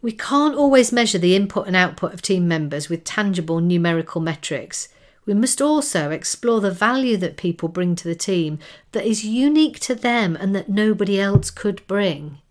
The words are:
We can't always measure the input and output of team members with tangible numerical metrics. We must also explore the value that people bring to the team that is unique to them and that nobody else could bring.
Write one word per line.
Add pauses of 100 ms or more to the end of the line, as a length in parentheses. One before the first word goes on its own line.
We
can't
always
measure
the
input
and
output
of
team
members
with
tangible
numerical
metrics. (360)
We
must
also
explore
the
value
that
people
bring
to
the
team (320)
that
is
unique
to
them
and
that
nobody
else
could
bring. (120)